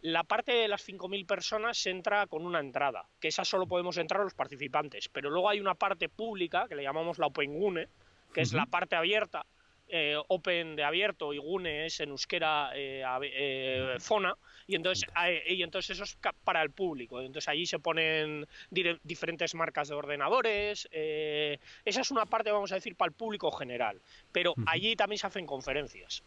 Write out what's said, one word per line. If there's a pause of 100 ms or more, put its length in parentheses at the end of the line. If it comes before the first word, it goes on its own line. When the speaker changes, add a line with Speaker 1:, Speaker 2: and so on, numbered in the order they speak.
Speaker 1:
la
parte
de
las
cinco
mil
personas
se
entra
con
una
entrada, (140)
que
esa
solo
podemos
entrar
los
participantes,
pero
luego
hay
una
parte
pública,
que
le
llamamos
la
Open
Gune, (440)
que
es
Speaker 2:
Ujú.
Speaker 1:
la
parte
abierta, (440)
eh, (140)
Open
de
abierto
y
Gune
es
en
euskera,
eh,
abe-,
eh,
zona, (320)
y
entonces,
Speaker 2:
Fantástico.
Speaker 1:
eh,
y
entonces
eso
es
ca-, (140)
para
el
público,
entonces
allí
se
ponen (240)
dire-,
diferentes
marcas
de
ordenadores,
eh, (240)
esa
es
una
parte,
vamos
a
decir,
para
el
público
general, (320)
pero
Speaker 2:
Ujú.
Speaker 1:
allí
también
se
hacen
conferencias.